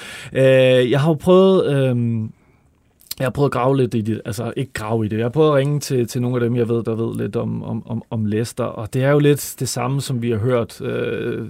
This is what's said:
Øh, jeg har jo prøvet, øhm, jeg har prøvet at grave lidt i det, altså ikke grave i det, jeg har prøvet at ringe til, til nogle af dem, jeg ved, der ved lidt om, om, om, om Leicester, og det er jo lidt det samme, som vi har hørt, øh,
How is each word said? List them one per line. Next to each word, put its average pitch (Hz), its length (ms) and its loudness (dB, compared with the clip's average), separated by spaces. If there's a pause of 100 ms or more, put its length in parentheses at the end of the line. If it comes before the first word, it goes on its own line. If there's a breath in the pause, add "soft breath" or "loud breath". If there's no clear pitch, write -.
(340 loud breath)
Øh, 131 80 2 (500)
jeg 135 100 2
har 156 80 2
jo 165 40 2
prøvet, 185 600 4 (160)
øhm, 117 420 -2 (880 soft breath)
jeg 135 60 -2
har 127 60 -2
prøvet 139 180 0
at - 40 -2
grave 131 240 2
lidt 123 180 0
i 113 60 0
det, 107 240 -4
altså 117 320 -6
ikke 135 160 -6
grave 110 320 -2
i 101 40 -2
det, 107 80 -2
jeg 113 80 -2
har 123 40 -2
prøvet 156 200 2
at 147 60 2
ringe 143 240 0
til, 123 280 -2
til 127 140 -4
nogle 123 160 -2
af 120 40 0
dem, 120 140 0
jeg 117 140 0
ved, 117 140 0
der 113 120 -4
ved 113 220 -4
lidt 113 180 -6
om, 113 280 -4
om, 113 240 -8
om, 117 220 -6
om 110 160 -4
Leicester, 113 380 -2
og 110 300 -8
det 131 100 0
er 139 60 2
jo 147 100 4
lidt 147 400 2
det 127 100 -4
samme, 131 320 -4
som 127 200 -4
vi 120 100 -2
har 110 60 0
hørt, 117 440 -2
øh, 117 680 -6